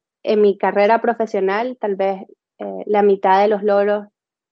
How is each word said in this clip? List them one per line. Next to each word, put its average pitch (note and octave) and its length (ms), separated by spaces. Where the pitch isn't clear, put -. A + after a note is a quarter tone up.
en A3 180
mi G3+ 180
carrera G3+ 440
profesional, A3+ 800
tal G3+ 160
vez, F#3+ 260
eh, G3 280
la G#3 160
mitad G3 400
de G#3 60
los G3+ 140
logros G#3 440